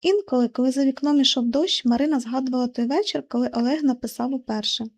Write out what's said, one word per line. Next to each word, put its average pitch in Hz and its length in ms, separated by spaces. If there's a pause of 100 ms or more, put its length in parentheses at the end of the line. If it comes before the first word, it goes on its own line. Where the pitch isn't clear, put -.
Інколи, 339 480
коли 247 220
за 269 140
вікном 285 360
ішов 262 260
дощ, 285 380
Марина 269 360
згадувала 254 480
той 240 180
вечір, 285 420
коли 247 200
Олег 247 360
написав 247 480
уперше. 226 520 (140)